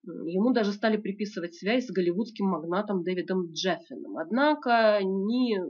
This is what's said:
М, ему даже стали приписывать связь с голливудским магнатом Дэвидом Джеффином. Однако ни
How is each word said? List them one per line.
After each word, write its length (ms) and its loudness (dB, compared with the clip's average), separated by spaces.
М, 180 -8
ему 280 2
даже 200 2
стали 240 0
приписывать 580 -6
связь 320 0
с 40 -10
голливудским 540 0
магнатом 560 -2
Дэвидом 500 -2
Джеффином. 680 -4
Однако 840 2
ни 560 0